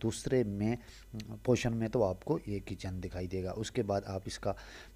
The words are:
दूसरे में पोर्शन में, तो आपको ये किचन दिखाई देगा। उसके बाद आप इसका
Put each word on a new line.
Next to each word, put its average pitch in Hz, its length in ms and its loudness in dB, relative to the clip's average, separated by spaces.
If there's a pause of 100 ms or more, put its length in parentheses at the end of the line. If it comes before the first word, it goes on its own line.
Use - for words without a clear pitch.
दूसरे 123 420 4
में 104 320 2 (680)
पोर्शन 120 300 4
में, 113 140 0
तो 117 140 4
आपको 98 360 2 (100)
ये 101 140 -2
किचन 92 380 -6
दिखाई 90 280 -4
देगा। 92 260 -2
उसके 110 300 0
बाद 101 240 2
आप 95 200 -4
इसका - 280 -2 (400)